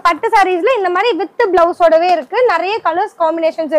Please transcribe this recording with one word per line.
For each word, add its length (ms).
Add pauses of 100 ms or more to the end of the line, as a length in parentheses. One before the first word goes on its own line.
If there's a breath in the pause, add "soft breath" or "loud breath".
பட்டு 260
சாரீஸ்ல 460
இந்த 160
மாதிரி 140 (100)
with 220 (120)
பிளவுஸோடவே 640
இருக்கு, 220 (140)
நிறைய 220 (120)
colors 360
combinations 560